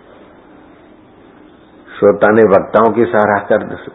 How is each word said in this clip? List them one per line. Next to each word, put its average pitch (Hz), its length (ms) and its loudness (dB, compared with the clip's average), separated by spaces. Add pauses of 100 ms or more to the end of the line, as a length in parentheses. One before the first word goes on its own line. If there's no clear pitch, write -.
(2000)
श्रोता 101 300 2
ने 110 140 4
वक्ताओं 104 500 2
की 117 120 -2
सराह 104 340 -2
कर, 98 380 -4 (180)